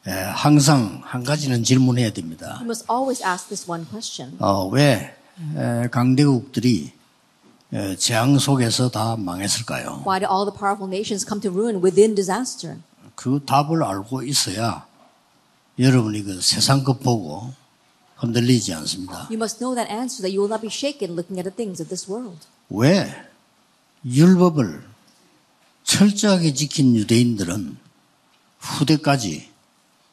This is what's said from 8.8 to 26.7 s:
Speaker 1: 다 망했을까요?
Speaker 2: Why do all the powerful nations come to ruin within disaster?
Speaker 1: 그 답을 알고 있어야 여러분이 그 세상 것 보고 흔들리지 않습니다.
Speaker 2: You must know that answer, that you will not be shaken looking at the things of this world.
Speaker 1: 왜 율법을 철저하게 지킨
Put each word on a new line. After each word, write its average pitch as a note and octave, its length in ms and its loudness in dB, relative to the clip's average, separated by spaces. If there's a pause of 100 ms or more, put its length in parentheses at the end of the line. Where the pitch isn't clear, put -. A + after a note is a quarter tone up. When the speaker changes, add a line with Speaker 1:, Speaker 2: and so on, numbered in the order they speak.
Speaker 1:
다 A2+ 280 -2
망했을까요? G2+ 880 -6
Speaker 2:
Why F#3+ 140 0
do G3 100 -2
all F#3+ 160 2
the G3+ 100 -6
powerful G3+ 320 -4
nations G3 380 -4
come G#3 160 -6
to G#3 100 -4
ruin G3+ 320 -2
within G3 320 6
disaster? F#3+ 640 -4 (380)
Speaker 1:
그 C3+ 300 -2
답을 D3 380 2
알고 G#2+ 400 -4
있어야 A2+ 640 -2 (920)
여러분이 A2+ 440 2
그 F#2+ 180 -8
세상 B2+ 420 2
것 C3 160 0
보고 G#2+ 520 -2 (680)
흔들리지 A#2 580 2
않습니다. F2+ 560 -10
Speaker 2:
You A3+ 40 -6
must A3 240 -6
know B3+ 160 -4
that A#3 160 -4
answer, A#3+ 300 -8
that F#3 100 -4
you G3 120 -2
will G3+ 80 -2
not A3 100 -4
be A3 80 -8
shaken A3 480 -6
looking F3+ 220 -8
at F3+ 100 -6
the F#3+ 60 -16
things G3 260 -8
of D#3 80 -10
this - 200 -10
world. G3 360 -10 (240)
Speaker 1:
왜 B2+ 420 2 (960)
율법을 D3 800 4 (1000)
철저하게 G3 680 4
지킨 C3+ 420 2